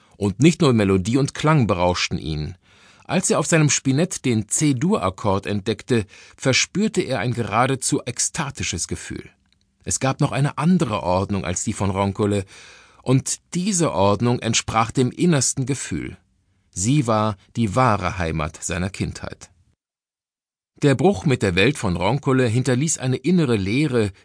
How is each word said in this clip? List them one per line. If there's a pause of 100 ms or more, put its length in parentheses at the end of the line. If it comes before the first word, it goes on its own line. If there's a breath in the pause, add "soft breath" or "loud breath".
(160 soft breath)
Und
nicht
nur
Melodie
und
Klang
berauschten
ihn. (520 soft breath)
Als
er
auf
seinem
Spinett
den
C-Dur-Akkord
entdeckte, (300 loud breath)
verspürte
er
ein
geradezu
ekstatisches
Gefühl. (540)
Es
gab
noch
eine
andere
Ordnung
als
die
von
Roncole, (580 loud breath)
und (140)
diese
Ordnung
entsprach
dem
innersten
Gefühl. (560)
Sie
war (200 soft breath)
die
wahre
Heimat
seiner
Kindheit. (1300)
Der
Bruch
mit
der
Welt
von
Roncole
hinterließ
eine
innere
Leere, (120)